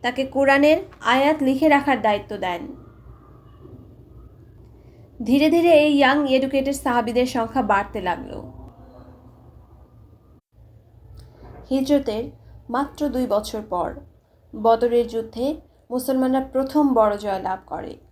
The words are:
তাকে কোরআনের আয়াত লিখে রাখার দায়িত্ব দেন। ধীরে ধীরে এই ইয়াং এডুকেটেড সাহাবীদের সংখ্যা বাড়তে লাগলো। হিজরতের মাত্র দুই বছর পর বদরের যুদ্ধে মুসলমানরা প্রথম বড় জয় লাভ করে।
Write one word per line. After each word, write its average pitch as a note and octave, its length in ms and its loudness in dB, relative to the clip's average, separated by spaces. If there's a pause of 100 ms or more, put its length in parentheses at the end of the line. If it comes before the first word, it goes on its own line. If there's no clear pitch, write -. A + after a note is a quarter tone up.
তাকে B3 240 -4
কোরআনের C#4 520 4 (280)
আয়াত C#4 360 2
লিখে C4+ 280 2
রাখার C#4 320 4
দায়িত্ব G#3 360 -2
দেন। F3+ 240 -6 (2500)
ধীরে C4+ 300 2
ধীরে E4+ 280 4
এই D4+ 160 6
ইয়াং C#4 240 4 (120)
এডুকেটেড C4+ 480 0
সাহাবীদের A#3+ 500 0
সংখ্যা A#3 360 -2
বাড়তে G#3 380 -2
লাগলো। - 360 -8 (3250)
হিজরতের C4+ 580 -2 (460)
মাত্র C4+ 300 -6 (100)
দুই B3 180 -4
বছর G#3 420 -4
পর F3 200 -4 (640)
বদরের A#3 540 2
যুদ্ধে A3+ 380 -8 (440)
মুসলমানরা C4 580 -2
প্রথম C4+ 360 0 (100)
বড় G#3+ 240 4
জয় G3+ 260 -6
লাভ F#3 220 -6
করে। - 280 -12 (180)